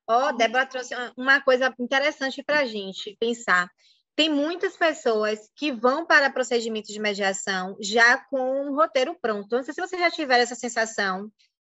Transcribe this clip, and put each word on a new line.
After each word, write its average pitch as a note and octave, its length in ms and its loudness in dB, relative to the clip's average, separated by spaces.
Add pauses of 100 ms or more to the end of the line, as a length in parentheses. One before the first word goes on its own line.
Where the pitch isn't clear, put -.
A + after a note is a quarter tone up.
Ó, C4 240 2
Débora A#3 340 2
trouxe B3+ 300 -10
uma, A#3+ 200 -8
uma C4+ 260 2
coisa B3+ 380 4
interessante C4+ 640 -2
pra D4 240 2
gente G3+ 540 -8
pensar, A3 500 0 (500)
tem D#4 80 4
muitas E4 480 -2
pessoas G#3+ 800 0
que D4 160 -2
vão B3+ 340 0
para D4 240 4
procedimentos A3+ 640 -4
de G#3 80 -10
mediação G3 800 -2
já A#3 380 4
com C4+ 480 -4
um C#4 100 -4
roteiro D#4 400 0
pronto. G#3+ 400 -4
Não C4 80 -2
sei D4 100 -10
se - 60 -12
vocês F4+ 220 -6
já E4+ 100 2
tiveram B3+ 320 2
essa A#3+ 120 -4
sensação G#3+ 760 -4 (320)